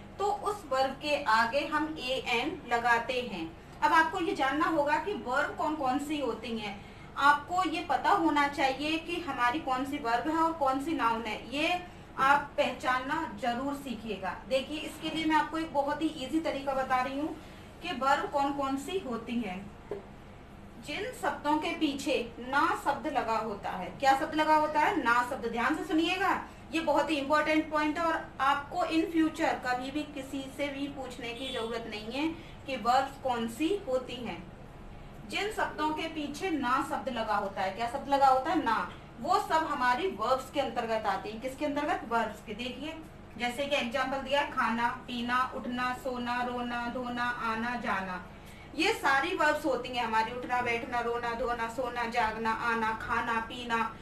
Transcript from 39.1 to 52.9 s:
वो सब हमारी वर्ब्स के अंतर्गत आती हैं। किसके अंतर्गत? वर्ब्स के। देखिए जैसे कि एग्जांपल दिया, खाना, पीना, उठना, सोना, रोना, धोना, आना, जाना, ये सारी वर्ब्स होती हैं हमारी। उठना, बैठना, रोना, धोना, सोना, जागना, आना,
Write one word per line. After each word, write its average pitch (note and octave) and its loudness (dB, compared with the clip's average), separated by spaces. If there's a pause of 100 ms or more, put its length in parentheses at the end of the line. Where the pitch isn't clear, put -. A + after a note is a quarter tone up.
वो E4+ 2
सब D#4+ 2
हमारी B3+ 2
वर्ब्स C4 0
के D4 -2
अंतर्गत A3+ 0
आती G3+ -2
हैं। A3+ -8
किसके C4 -4
अंतर्गत? D4 0
वर्ब्स A3+ 0
के। A3 -8
देखिए C4 -8 (420)
जैसे A#3+ -2
कि C#4+ 0
एग्जांपल C4 0
दिया, C#4 2
खाना, A#3 0 (200)
पीना, A#3+ 0 (160)
उठना, B3+ -2
सोना, B3 -4
रोना, A#3+ -4
धोना, A#3+ -4 (200)
आना, A3+ -2
जाना, F#3+ -4 (540)
ये F#4+ 2
सारी C#4+ 2
वर्ब्स D4+ 4
होती B3+ 0
हैं B3 -2
हमारी। A3+ 2
उठना, B3 -2
बैठना, A#3+ 0
रोना, A#3 0
धोना, A#3 -2
सोना, B3 -2
जागना, A3+ 0 (140)
आना, A3+ 2 (100)